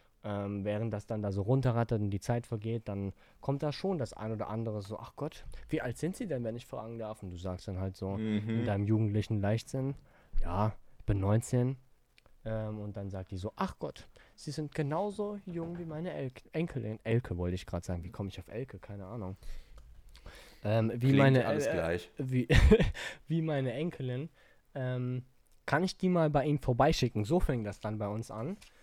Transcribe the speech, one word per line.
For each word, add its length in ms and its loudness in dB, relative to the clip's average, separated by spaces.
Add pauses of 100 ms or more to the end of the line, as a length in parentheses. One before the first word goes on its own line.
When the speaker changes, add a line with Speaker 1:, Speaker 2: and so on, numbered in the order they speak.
(260)
Speaker 1:
ähm, 380 -2
während 300 -2
das 120 -6
dann 160 -4
da 120 0
so 80 0
runterrattert 580 2
und 100 0
die 120 -2
Zeit 260 -2
vergeht, 400 -4
dann 240 -4 (300)
kommt 200 -2
da 120 0
schon 240 -2
das 160 -4
ein 180 -6
oder 160 -4
andere 340 -4
so, 160 -8
„Ach 200 -14
Gott, 280 -8 (220)
wie 140 -2
alt 160 -6
sind 180 -4
Sie 120 -6
denn, 180 -2
wenn 100 -4
ich 100 -12
fragen 320 -10
darf?“ 260 -8
Und 80 -8
du 60 -8
sagst 300 -6
dann 120 -4
halt 180 -4
so 180 -4
Speaker 2:
Mhm. 320 0
Speaker 1:
in 180 0
deinem 200 0
jugendlichen 560 2
Leichtsinn, 540 0 (460)
„Ja, 320 2 (240)
ich 80 -18
bin 140 2
neunzehn.“ 560 2 (680)
Ähm, 340 -4
und 160 -8
dann 140 -8
sagt 220 -10
die 60 -6
so, 200 -6
„Ach 220 -4
Gott, 280 -10 (280)
Sie 160 -10
sind 220 -6
genauso 720 -2
jung 320 -6
wie 80 -10
meine 280 -6
El-, 180 -6 (220)
Enkelin.“ 500 -4
Elke 340 0
wollte 180 0
ich 100 -8
grad 180 -4
sagen, 220 -6
wie 60 -12
komme 180 -6
ich 100 -12
auf 80 -12
Elke? 320 -10
Keine 260 -12
Ahnung. 300 -8 (1300)
Ähm, 320 2
wie 140 4
Speaker 2:
Klingt 80 8
Speaker 1:
meine 280 8
Speaker 2:
alles 220 2
Speaker 1:
äh, 60 2
Speaker 2:
gleich. 440 0
Speaker 1:
wie, 300 0 (400)
<laughs> 400 -10
wie 140 2
meine 320 0
Enkelin, 560 -4 (440)
ähm, 520 -2 (400)
„Kann 180 2
ich 140 -2
die 120 2
mal 200 6
bei 160 4
Ihnen 140 4
vorbeischicken?“ 680 4
So 160 4
fing 240 2
das 160 -8
dann 160 -4
bei 100 -2
uns 240 -4
an. 260 -6 (260)